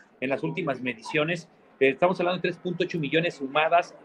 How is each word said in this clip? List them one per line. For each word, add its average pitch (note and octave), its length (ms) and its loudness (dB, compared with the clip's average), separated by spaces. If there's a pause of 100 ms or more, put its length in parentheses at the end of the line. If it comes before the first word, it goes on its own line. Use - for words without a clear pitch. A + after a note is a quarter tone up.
(220)
en B2+ 80 -2
las C3+ 120 -2
últimas D#3+ 400 -4
mediciones. D3+ 680 -2 (300)
Eh, C3+ 100 6
estamos F3+ 300 2
hablando F3+ 180 0
de F3 120 -2
tres E3+ 80 -6
punto F3+ 280 -4
ocho F3+ 120 -4
millones D#3+ 380 0
sumadas D#3 580 2 (120)